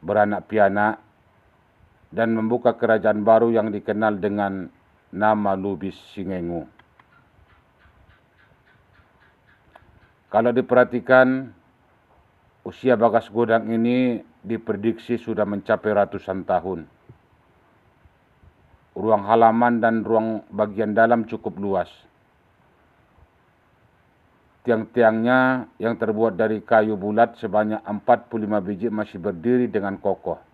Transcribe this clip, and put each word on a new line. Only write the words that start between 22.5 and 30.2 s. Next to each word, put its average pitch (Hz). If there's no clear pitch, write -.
Tiang-tiangnya 120
yang 113
terbuat 110
dari 107
kayu 110
bulat 107
sebanyak 107
empat 107
puluh 107
lima 104
biji 98
masih 107
berdiri 104
dengan 98
kokoh. 92